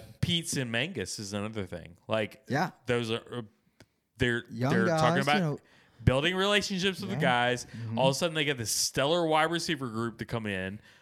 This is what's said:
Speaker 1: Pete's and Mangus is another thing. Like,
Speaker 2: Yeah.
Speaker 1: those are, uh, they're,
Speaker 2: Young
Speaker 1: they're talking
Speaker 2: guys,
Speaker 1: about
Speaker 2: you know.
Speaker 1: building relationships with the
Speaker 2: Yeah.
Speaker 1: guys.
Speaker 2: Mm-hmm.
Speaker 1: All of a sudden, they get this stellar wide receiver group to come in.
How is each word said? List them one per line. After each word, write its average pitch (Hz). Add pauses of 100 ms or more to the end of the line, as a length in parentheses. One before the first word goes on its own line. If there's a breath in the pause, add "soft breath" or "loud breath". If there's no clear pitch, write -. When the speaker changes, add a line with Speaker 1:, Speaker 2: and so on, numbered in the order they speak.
(200)
Speaker 1:
Pete's 170
and 127
Mangus 123
is 101
another 104
thing. 82 (100)
Like, 110
Speaker 2:
Yeah. 147 (160)
Speaker 1:
those 120
are, 113 (100)
uh, 120 (720)
they're, 120
Speaker 2:
Young 123
Speaker 1:
they're 185
talking 160
Speaker 2:
guys, 190
Speaker 1:
about 143
Speaker 2:
you -
know. 151 (460 soft breath)
Speaker 1:
building 139
relationships 196
with 202
the -
Speaker 2:
Yeah. 147
Speaker 1:
guys. 123
Speaker 2:
Mm-hmm. 113
Speaker 1:
All 131
of 135
a -
sudden, 170
they 156
get 143
this 113
stellar 160
wide 156
receiver 165
group 113
to 113
come 113
in. 95 (200 soft breath)